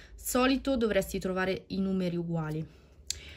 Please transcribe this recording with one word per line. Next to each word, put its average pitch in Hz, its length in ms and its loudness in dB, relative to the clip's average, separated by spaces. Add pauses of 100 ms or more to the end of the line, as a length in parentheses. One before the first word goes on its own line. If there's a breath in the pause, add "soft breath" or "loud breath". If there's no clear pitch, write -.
(140 loud breath)
solito 262 640 2
dovresti 202 400 2
trovare 185 480 0
i 185 140 -2
numeri 185 360 2
uguali. 160 500 -2 (720 loud breath)